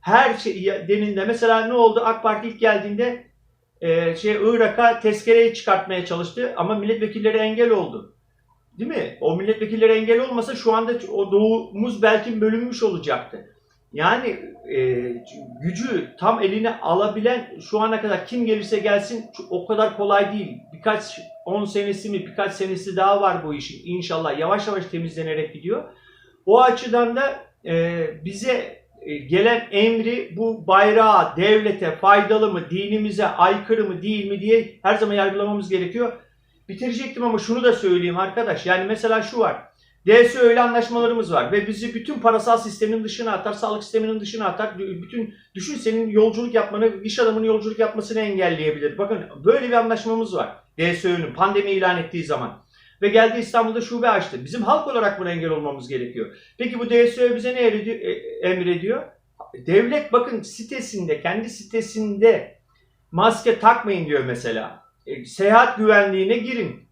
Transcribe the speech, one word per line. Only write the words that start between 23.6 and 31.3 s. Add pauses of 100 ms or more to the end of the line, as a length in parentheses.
İnşallah
yavaş
yavaş
temizlenerek
gidiyor. (640)
O
açıdan
da, (300)
e, (200)
bize, (180)
e,
gelen
emri
bu
bayrağa,